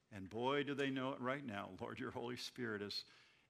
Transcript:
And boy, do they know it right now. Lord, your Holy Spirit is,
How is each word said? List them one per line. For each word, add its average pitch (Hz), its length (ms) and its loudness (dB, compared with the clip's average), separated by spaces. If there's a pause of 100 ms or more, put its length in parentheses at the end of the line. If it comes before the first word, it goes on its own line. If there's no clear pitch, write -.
(120)
And 98 180 -4
boy, 131 340 4
do 139 100 0
they 135 160 4
know 135 220 2
it - 100 -4
right 135 240 0
now. 101 240 -2 (100)
Lord, 113 200 -4
your 123 120 -4
Holy 123 260 -2
Spirit 110 440 -2
is, 101 220 -2 (460)